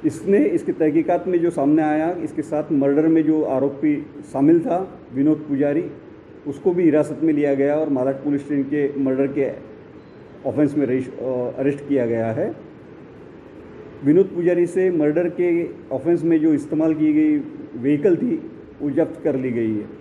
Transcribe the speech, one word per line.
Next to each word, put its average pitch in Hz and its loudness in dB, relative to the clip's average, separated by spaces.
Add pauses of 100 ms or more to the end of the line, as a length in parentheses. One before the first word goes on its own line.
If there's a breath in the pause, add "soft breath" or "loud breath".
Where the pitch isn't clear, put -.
इसने, 196 2
इसकी 202 -2
तहकीकात 165 0
में 180 0
जो 170 2
सामने 151 2
आया, 156 0
इसके 156 -6
साथ 151 -4
मर्डर 143 4
में 160 4
जो 156 2
आरोपी 139 0 (280)
शामिल 151 6
था 185 -4 (140)
विनोद 147 2
पुजारी, 147 -2 (640)
उसको 147 -2
भी 175 0
हिरासत 151 2
में 160 2
लिया 143 2
गया 139 2
और 151 -2
मालाड 135 0
पुलिस 143 -2
स्टेशन 143 -2
के 143 -2
मर्डर 135 0
के 131 -4 (720)
ऑफेंस 143 0
में 143 0
रजिस-, 131 -4
अ, 123 -4
अरेस्ट 143 -2
किया 139 0
गया 113 0
है। 175 -4 (1500)
विनोद 170 6
पुजारी 175 0
से 185 0
मर्डर 160 0
के 170 0 (240)
ऑफेंस 151 0
में 165 4
जो 156 4
इस्तेमाल 156 0
की 151 2
गई 151 4 (380)
vehicle 143 2
थी, 117 -4 (300)
वो 147 -2
जब्त 156 -2
कर 147 0
ली 131 -4
गई 113 -2
है। 104 -6 (160)